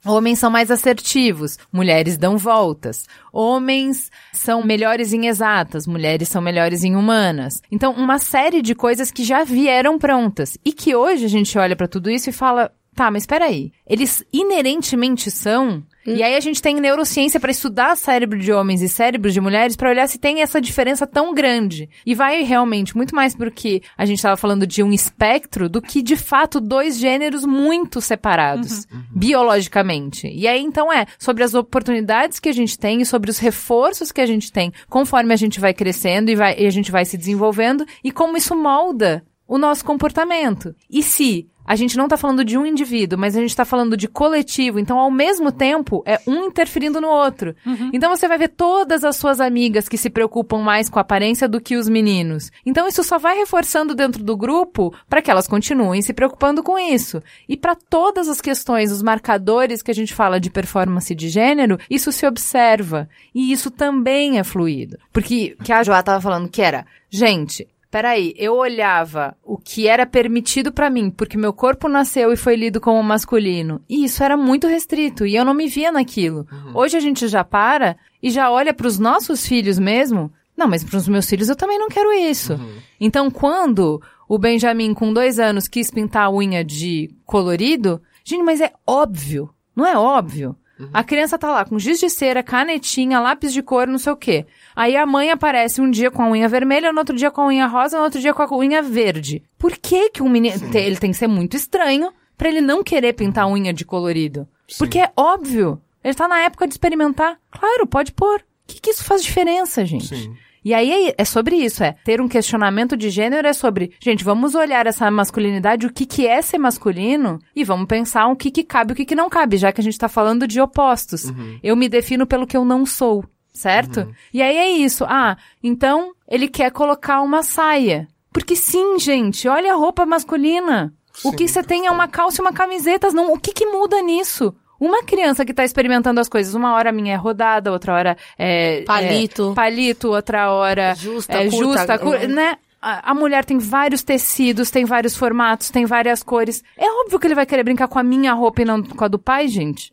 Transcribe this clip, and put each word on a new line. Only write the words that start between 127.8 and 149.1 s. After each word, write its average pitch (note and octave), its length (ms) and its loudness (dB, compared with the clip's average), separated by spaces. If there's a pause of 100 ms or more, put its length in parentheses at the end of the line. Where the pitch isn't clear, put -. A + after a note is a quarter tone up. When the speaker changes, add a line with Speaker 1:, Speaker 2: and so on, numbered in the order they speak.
Speaker 1:
Porque - 240 -2
sim, F#4+ 440 0
gente, B3 500 0
olha F4 240 2
a F#4 40 2
roupa F4 280 2
masculina. D#4 880 0 (320)
O C4+ 60 0
Speaker 4:
Sim, - 60 -4
Speaker 1:
que E4+ 120 0
cê F4+ 140 0
tem F4 160 -2
é F4 60 -4
Speaker 4:
total. F4+ 100 2
Speaker 1:
uma F4 140 0
calça F4 320 -2
e F#4 40 0
uma F4+ 80 2
camiseta. F#4 600 0
Não, E4+ 200 2
o E4 80 -2
que G#4 140 -10
que G#4+ 100 0
muda G4+ 380 0
nisso? E4+ 520 -2 (260)
Uma F#4+ 220 2
criança D#4+ 420 0
que B3+ 80 -8
tá B3+ 120 0
experimentando B3 560 2
as A#3 80 0
coisas, G3 260 -2
uma A#3+ 220 0
hora A3+ 140 2
a - 20 0
minha G#3 220 -2
é - 20 -2
rodada, G#3+ 560 0
outra F3+ 220 -4
hora F3 220 2 (220)
é, E3+ 400 0
é - 40 -8
Speaker 2:
Palito. G#3 680 0
Speaker 1:
palito, A#3 580 0
outra G#3 420 0
hora F#3+ 420 0
Speaker 2:
Justa, G#3 380 -8
Speaker 1:
é G3 180 0
Speaker 2:
curta, A3+ 80 0
Speaker 1:
justa, A3 400 2
cur-, C#4 220 0
Speaker 2:
uhum. B3+ 80 -2
Speaker 1:
né? D#4 280 0 (240)
A, G#3+ 300 -6
a C#4 40 2
mulher C#4 300 2
tem C4+ 140 0
vários C4+ 460 0
tecidos, B3 640 0
tem B3+ 140 0
vários A#3 320 0
formatos, A#3 520 0
tem A#3+ 160 0
várias A#3 380 0
cores. A#3 400 -2 (140)
É G#4 120 2 (120)
óbvio G4+ 180 0
que - 80 0
ele D#4 80 2
vai C#4+ 100 2
querer C4+ 200 0
brincar B3 240 0
com C4 100 -2
a B3+ 60 0
minha C4 300 2
roupa A#3 280 0
e - 20 2
não A3 160 0
com - 240 -6
a G#3 40 2
do G3+ 100 -2